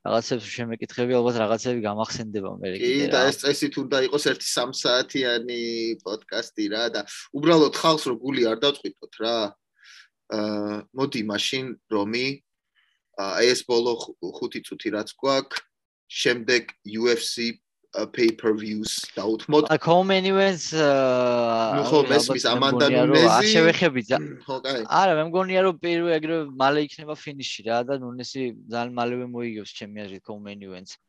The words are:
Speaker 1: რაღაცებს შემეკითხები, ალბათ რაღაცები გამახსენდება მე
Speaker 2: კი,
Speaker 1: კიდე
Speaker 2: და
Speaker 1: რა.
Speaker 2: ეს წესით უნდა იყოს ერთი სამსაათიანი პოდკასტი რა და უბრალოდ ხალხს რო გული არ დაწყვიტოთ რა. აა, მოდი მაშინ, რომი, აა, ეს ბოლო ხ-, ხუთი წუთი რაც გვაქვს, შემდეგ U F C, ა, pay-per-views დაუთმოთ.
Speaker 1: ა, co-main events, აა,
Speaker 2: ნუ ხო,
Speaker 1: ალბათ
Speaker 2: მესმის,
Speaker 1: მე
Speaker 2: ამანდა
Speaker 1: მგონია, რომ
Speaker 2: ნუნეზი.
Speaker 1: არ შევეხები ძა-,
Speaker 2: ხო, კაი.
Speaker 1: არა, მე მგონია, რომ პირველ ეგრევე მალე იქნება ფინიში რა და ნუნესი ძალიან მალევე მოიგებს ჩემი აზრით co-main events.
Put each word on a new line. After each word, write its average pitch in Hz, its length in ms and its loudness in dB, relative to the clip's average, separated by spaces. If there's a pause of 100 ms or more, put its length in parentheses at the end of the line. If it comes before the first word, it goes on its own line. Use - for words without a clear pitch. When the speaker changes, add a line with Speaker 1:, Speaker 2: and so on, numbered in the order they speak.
Speaker 1:
რაღაცებს 110 460 -2 (100)
შემეკითხები, 120 560 -4
ალბათ 120 320 2
რაღაცები 113 400 0
გამახსენდება 104 720 -4
მე 95 160 -8
Speaker 2:
კი, 98 80 -6
Speaker 1:
კიდე 135 320 0
Speaker 2:
და 131 80 4
Speaker 1:
რა. 131 80 4
Speaker 2:
ეს 139 120 0
წესით 143 340 -2 (100)
უნდა 135 140 0 (100)
იყოს 143 240 -2
ერთი - 160 -6
სამსაათიანი 123 1120 -2 (380)
პოდკასტი 110 720 -8
რა 110 160 -2
და 107 120 -4 (360)
უბრალოდ 156 400 4
ხალხს 160 320 2
რო 123 80 -2
გული 127 320 -2
არ 113 160 0
დაწყვიტოთ - 560 -4
რა. 117 160 -2 (960)
აა, 107 440 -4 (200)
მოდი 131 320 -2
მაშინ, 131 360 -4 (280)
რომი, 110 340 0 (920)
აა, 98 140 -4 (100)
ეს 123 240 4
ბოლო 117 320 2
ხ-, - 160 -14 (240)
ხუთი 117 240 -8
წუთი - 320 -10
რაც 104 120 -6 (120)
გვაქვს, 135 400 -2 (480)
შემდეგ 120 540 0 (340)
U 113 160 -2
F 113 80 0
C, 117 400 -6 (300)
ა, 107 160 -4
pay-per-views 110 1120 -2
დაუთმოთ. 110 480 2
Speaker 1:
ა, 156 160 2
co-main 185 400 4
events, 190 480 2
აა, 123 1040 2
Speaker 2:
ნუ 107 160 0
ხო, 156 80 8
Speaker 1:
ალბათ 131 160 4
Speaker 2:
მესმის, 135 320 2
Speaker 1:
მე 117 80 4
Speaker 2:
ამანდა 127 320 4
Speaker 1:
მგონია, 127 160 4
რომ - 80 4
Speaker 2:
ნუნეზი. 160 240 8
Speaker 1:
არ 123 160 6
შევეხები 165 560 4
ძა-, 127 140 0 (260)
Speaker 2:
ხო, 135 160 -6
კაი. 131 240 -2
Speaker 1:
არა, 180 320 4
მე 156 80 0
მგონია, 185 400 0
რომ 185 160 2
პირველ 170 320 0
ეგრევე 156 300 -2 (100)
მალე 135 320 2
იქნება 151 320 -12
ფინიში 139 480 -12
რა 117 160 0
და 131 160 -4
ნუნესი 127 440 -10 (280)
ძალიან 120 240 -6
მალევე 123 400 -4
მოიგებს 113 400 -8
ჩემი 104 220 -14 (100)
აზრით 95 160 -14
co-main 104 400 -14
events. 95 300 -16 (160)